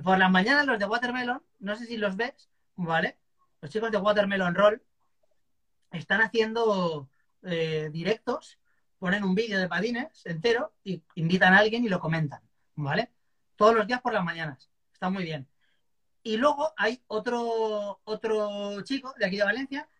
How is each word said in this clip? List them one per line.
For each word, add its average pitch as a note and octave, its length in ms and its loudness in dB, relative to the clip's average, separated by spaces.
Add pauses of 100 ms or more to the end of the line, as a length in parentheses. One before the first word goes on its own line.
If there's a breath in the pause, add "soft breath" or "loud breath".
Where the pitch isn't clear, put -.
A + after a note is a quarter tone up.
Por F#3+ 160 4
las F#3 120 6
mañanas, A#3+ 360 4
los A#3+ 120 0
de G3+ 60 -4
Watermelon, B3 580 -4 (180)
no G3+ 160 -6
sé A#3 100 -12
si A#3 100 -8
los G3+ 200 -4
ves, A#3+ 340 -6 (240)
¿vale? E3 440 -2 (440)
Los D3 80 -14
chicos A3 200 -4
de G#3+ 80 0
Watermelon G3 560 2
Roll G#3 280 6 (1120)
están G3 280 -2
haciendo, A3 880 0 (340)
eh, D#3+ 500 -4
directos, G#3+ 680 -4 (400)
ponen G3 260 -2
un F#3 100 0
vídeo G#3 240 0
de F#3 100 0
patines A#3 580 -6
entero A#3 480 -2 (100)
y F3+ 180 -8 (120)
invitan F#3 400 4
a G3 40 10
alguien A3 260 4
y A#3 40 0
lo F3+ 120 -2
comentan, D#3+ 420 -4 (320)
¿vale? D3+ 380 -4 (440)
Todos A3 180 6
los G#3+ 120 2
días B3 160 -4
por A3+ 100 -4
las G3+ 120 0
mañanas. E3 460 -8 (220)
Está - 160 -6
muy F#3+ 160 -4
bien. D3+ 240 -10 (760)
Y A3 140 -2
luego C#4+ 400 2
hay A3 300 -2
otro, G#3+ 1000 -4
otro G#3 800 -4
chico C4 360 -8
de A3 80 -2
aquí F#3+ 100 -4
de G3+ 80 0
Valencia C4+ 440 -2 (120)